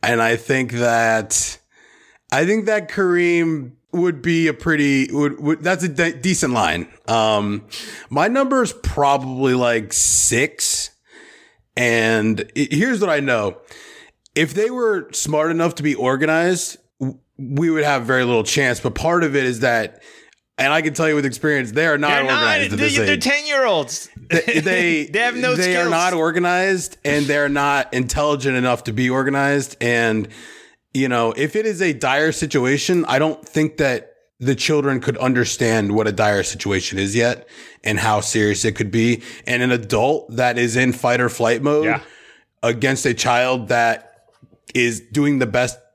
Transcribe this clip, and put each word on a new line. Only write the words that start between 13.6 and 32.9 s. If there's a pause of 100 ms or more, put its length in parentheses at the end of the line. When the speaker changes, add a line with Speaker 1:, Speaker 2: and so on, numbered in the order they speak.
Speaker 1:
If
they
were
smart
enough
to
be
organized, (220)
w-, (180)
we
would
have
very
little
chance,
but
part
of
it
is
that, (540)
and
I
can
tell
you
with
experience,
they
are
not
Speaker 2:
They're
not,
Speaker 1:
organized
at
Speaker 2:
they,
Speaker 1:
this
Speaker 2:
they're
Speaker 1:
age.
Speaker 2:
ten-year-olds. (220)
Speaker 1:
They,
Speaker 2:
<laughs>
Speaker 1:
they,
Speaker 2:
They
have
no
Speaker 1:
they
are
Speaker 2:
skills.
Speaker 1:
not
organized,
and
they're
not
intelligent
enough
to
be
organized.
And, (680)
you
know,
if
it
is
a
dire
situation,